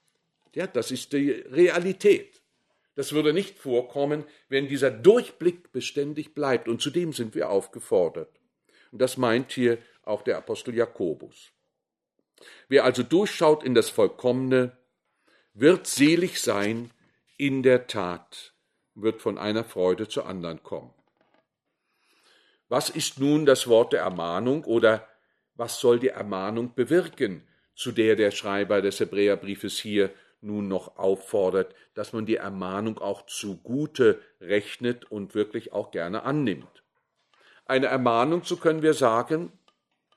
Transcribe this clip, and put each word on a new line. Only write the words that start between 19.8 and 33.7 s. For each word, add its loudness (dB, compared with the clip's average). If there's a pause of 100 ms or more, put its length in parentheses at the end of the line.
zur -6
anderen -10
kommen. -12 (1800)
Was 0
ist -6
nun 2
das 4
Wort 4
der 0
Ermahnung -4
oder 2 (480)
was -8
soll 4
die 0
Ermahnung -6
bewirken, -2 (280)
zu -8
der 4
der 4
Schreiber -2
des -2
Hebräerbriefes -2
hier 0 (300)
nun -6
noch -6
auffordert, -2 (200)
dass -10
man -6
die -2
Ermahnung -6
auch -8
zugute 0 (200)